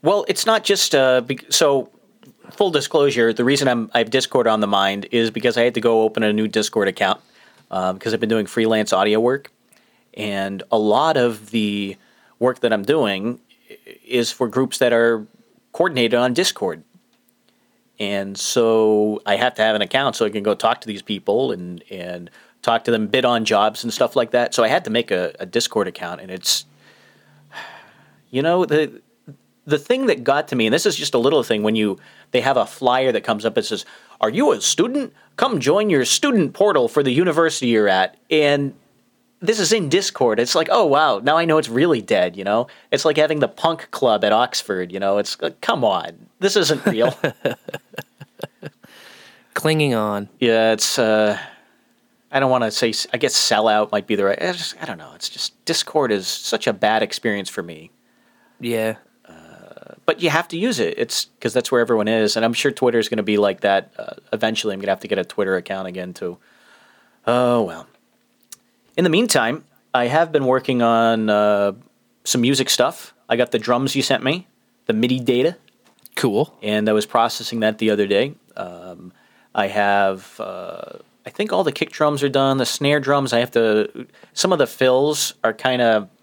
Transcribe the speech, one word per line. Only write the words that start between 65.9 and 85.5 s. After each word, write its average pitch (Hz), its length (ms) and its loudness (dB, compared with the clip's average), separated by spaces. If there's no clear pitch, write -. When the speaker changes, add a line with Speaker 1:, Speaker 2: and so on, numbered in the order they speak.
Speaker 1:
too. 90 260 -10
Oh, 123 360 2
well. 85 240 -8
In 175 80 2
the 175 60 4
meantime, 156 540 0
I 123 140 2
have 160 240 0
been 139 140 0
working 127 360 0
on, 113 480 2
uh, 104 420 2
some - 160 -2
music 127 300 0
stuff. - 440 -2
I 120 80 0
got 120 160 0
the 117 60 0
drums 123 360 0
you 135 80 -2
sent 123 220 0
me, 165 220 -2
the 117 60 -2
midi 123 280 0
data. 127 360 0
Speaker 2:
Cool. 120 460 0
Speaker 1:
And 107 260 0
I 110 40 2
was 104 140 2
processing 117 540 -2
that 107 180 0
the 110 120 0
other 104 160 2
day. 107 280 0
Um, 90 560 -14
I 101 120 0
have, 101 720 0
uh, 92 580 -12
I - 40 -14
think 208 220 -4
all 190 120 0
the - 80 0
kick - 180 -6
drums 147 320 0
are 139 60 0
done. 135 300 2
The 127 80 0
snare 147 340 0
drums, 135 320 0
I 117 80 2
have 123 120 -2
to, 110 540 0
some 190 200 0
of 165 60 0
the 135 80 4
fills 131 680 0
are 113 80 2